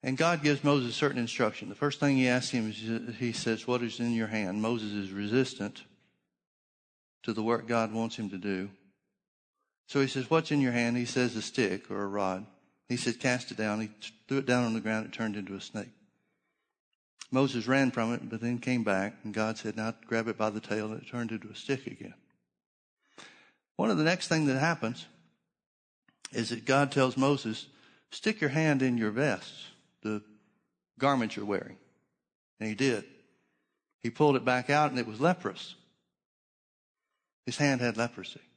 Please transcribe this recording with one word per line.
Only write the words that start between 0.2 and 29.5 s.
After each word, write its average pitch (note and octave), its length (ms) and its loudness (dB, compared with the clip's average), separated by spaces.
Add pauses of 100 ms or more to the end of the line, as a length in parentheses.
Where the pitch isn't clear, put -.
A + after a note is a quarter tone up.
gives D3 200 4
Moses C3+ 320 4
certain C3+ 240 2
instruction. A2+ 500 0
The G2+ 60 -10
first C#3+ 240 -2
thing C#3 180 4
he B2+ 100 6
asks B2 240 2
him A2+ 180 0
is, A2+ 480 -6
he A#2+ 140 -2
says, A2 340 -2
"What B2 160 0
is A2+ 180 -6
in A#2+ 140 0
your A2+ 140 0
hand?" G#2 340 -2
Moses A2 300 -2
is G2 200 -4
resistant G#2 720 -2 (1400)
to A2+ 100 -4
the G#2+ 100 -2
work A#2 240 0
God A2+ 260 0
wants A2+ 240 -4
him G#2 120 -6
to G2 80 -8
do. G2 320 -4 (1160)
So C#3 140 2
he C3+ 60 4
says, C3 220 -4
"What's D#3+ 220 2
in D3 100 4
your B2 120 4
hand?" A#2+ 240 2
He A#2+ 80 0
says, B2 300 0
"A G#2+ 60 -2
stick G2+ 480 -2
or G2+ 140 -4
a G2 40 -4
rod." G2 380 -2 (440)
He A#2+ 80 0
said, A#2+ 240 -2
"Cast B2 300 0
it - 60 -10
down." G#2+ 220 -2
He A2 80 -4
t-, - 260 -16 (140)
threw C3+ 120 0
it B2+ 60 -4
down B2 200 4
on A2+ 80 0
the A2 80 -2
ground. A2 240 -2
It - 80 -14
turned A2 240 -4
into G2 180 -8
a G2 60 -10
snake. - 300 -10 (1400)
Moses B2+ 340 2
ran C3 240 4
from A#2 240 0
it, - 160 -8
but A2+ 120 -8
then A#2+ 180 -2
came B2 240 0
back, G2+ 400 0
and G#2 100 -10
God A2 240 -2
said, G#2+ 200 -8
"Now A2 180 -4 (100)
grab A2+ 220 -2
it G#2+ 100 -4
by G#2+ 120 2
the G#2+ 100 -4
tail," G#2+ 320 -4
and A2+ 100 -10
it - 60 -18
turned A#2+ 240 -6
into G#2+ 180 -8
a - 60 -16
stick C3+ 320 -4
again. - 260 -12 (1600)
One G#3 120 2
of F#3 80 4
the D3+ 60 4
next F3 240 2
thing D#3+ 200 2
that C3 120 2
happens C#3 460 -2 (1300)
is A2+ 160 -2
that A2 160 -6
God C#3 260 4
tells B2+ 240 4
Moses, C3 520 0 (440)
"Stick G#3+ 300 -2
your C#3+ 100 2
hand D3+ 320 4
in B2 140 2
your A2 120 2
vest, A2+ 420 -2 (500)